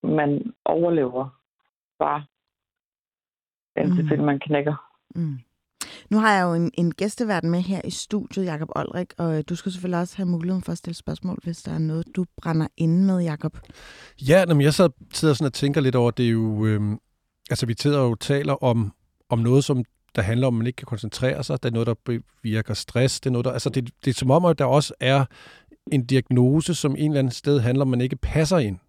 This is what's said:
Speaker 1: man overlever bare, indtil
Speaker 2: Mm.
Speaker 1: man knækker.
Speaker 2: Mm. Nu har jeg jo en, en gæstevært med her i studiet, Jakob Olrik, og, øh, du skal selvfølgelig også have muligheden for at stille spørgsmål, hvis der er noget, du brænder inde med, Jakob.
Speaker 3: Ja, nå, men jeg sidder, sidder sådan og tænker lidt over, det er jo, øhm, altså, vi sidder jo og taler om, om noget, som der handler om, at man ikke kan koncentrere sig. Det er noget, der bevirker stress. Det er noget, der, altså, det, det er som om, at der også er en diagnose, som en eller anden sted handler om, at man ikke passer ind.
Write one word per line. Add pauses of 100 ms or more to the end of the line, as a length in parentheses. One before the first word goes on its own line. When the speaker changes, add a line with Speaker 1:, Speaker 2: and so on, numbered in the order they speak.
Speaker 1:
man (120)
overlever (720)
bare, (1500)
indtil
Speaker 2:
Mm.
Speaker 1:
man
knækker. (260)
Speaker 2:
Mm. (720)
Nu
har
jeg
jo
en,
en
gæstevært
med
her
i
studiet,
Jakob
Olrik,
og,
øh,
du
skal
selvfølgelig
også
have
muligheden
for
at
stille
spørgsmål,
hvis
der
er
noget,
du (180)
brænder (100)
inde
med,
Jakob. (720)
Speaker 3:
Ja,
nå,
men
jeg
sidder, (220)
sidder
sådan
og
tænker
lidt
over,
det
er
jo,
øhm, (520)
altså,
vi
sidder
jo
og
taler (120)
om, (360)
om
noget,
som (320)
der
handler
om,
at
man
ikke
kan
koncentrere
sig.
Det
er
noget,
der (480)
bevirker
stress.
Det
er
noget,
der,
altså,
det, (140)
det
er
som
om,
at
der
også
er (680)
en
diagnose,
som
en
eller
anden
sted
handler
om,
at
man
ikke
passer
ind. (100)